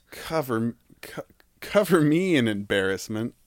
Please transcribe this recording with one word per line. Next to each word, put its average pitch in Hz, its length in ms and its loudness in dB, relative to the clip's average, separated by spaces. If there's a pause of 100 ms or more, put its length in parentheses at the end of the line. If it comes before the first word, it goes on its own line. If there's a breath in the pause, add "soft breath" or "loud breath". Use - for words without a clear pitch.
(120)
man, - 120 -16
cover, 120 520 -2 (260)
co-, - 220 -14 (380)
cover 190 400 2
me 165 340 2
in 120 120 4
embarrassment. 101 880 -2 (120)